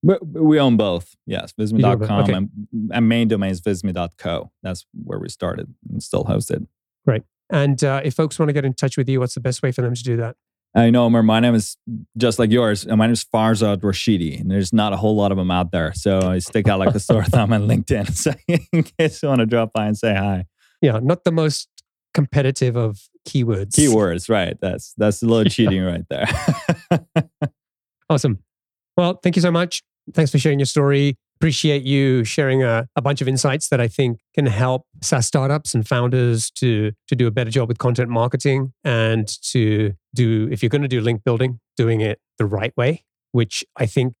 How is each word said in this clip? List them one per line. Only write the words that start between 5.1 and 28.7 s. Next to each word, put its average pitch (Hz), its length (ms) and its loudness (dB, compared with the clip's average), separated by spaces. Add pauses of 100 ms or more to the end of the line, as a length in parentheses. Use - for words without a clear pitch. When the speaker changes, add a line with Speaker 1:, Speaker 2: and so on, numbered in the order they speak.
Speaker 1:
we - 120 -10
started - 440 -8 (160)
and - 140 -8
still - 220 -4
hosted. - 420 -2 (400)
Speaker 2:
Great. 113 160 -2 (260)
And, 143 340 0
uh, 135 200 -2
if 151 120 -4
folks 160 220 -2
wanna 151 140 0
get 139 140 -2
in 131 80 -2
touch - 240 -4
with 127 100 -2
you, 131 140 0
what's 123 140 -4
the - 40 -8
best 127 240 -4
way 131 80 0
for 123 100 -4
them 120 140 -2
to 117 80 -10
do 120 140 -2
that? 117 180 -6 (400)
Speaker 1:
I 117 140 6
know, 120 160 6
Omar, 117 180 4
my 110 160 4
name 120 160 4
is 107 220 -2 (400)
just 117 200 2
like 113 140 2
yours. 113 340 2
And 110 120 2
my 110 80 4
name 117 80 4
is 113 100 -2
Farzad 110 540 2
Rashidi, 92 640 -2
and 92 100 -4
there's 98 220 0
not 107 180 2
a 95 60 -4
whole 107 180 2
lot 101 160 2
of 98 60 0
them 90 140 -2
out 90 200 0
there. 85 220 -2
So 95 260 0
I 92 200 0
stick - 280 -2
out 98 120 2
like 95 160 2
a 104 40 0
sore 107 240 0
<laughs> 85 120 0
thumb 113 180 2
on 104 140 0
LinkedIn. 110 460 0
<laughs> - 40 -
So 147 160 -2 (400)
in 160 100 2
case - 400 -2
you 147 60 -2
wanna 127 160 2
drop 113 260 0
by 107 160 -2
and 104 100 -2
say 110 180 0
hi. 98 320 -2 (340)
Speaker 2:
Yeah, 113 200 2
not 160 220 -2
the 180 80 0
most 156 380 -2 (440)
competitive 135 640 0
of 110 240 -2 (260)
keywords. 110 440 -2
Speaker 1:
Keywords, 107 600 2
right. 95 300 0
That's, - 380 -6
that's 104 260 0
a 117 40 0
little 113 160 4
Speaker 2:
<laughs> - 20 4
Yeah. 95 40 4
Speaker 1:
cheating 95 340 2
right 87 260 -4
there. - 180 -4 (640)
<laughs> 170 160 -2 (1000)
Speaker 2:
Awesome. 135 300 0 (580)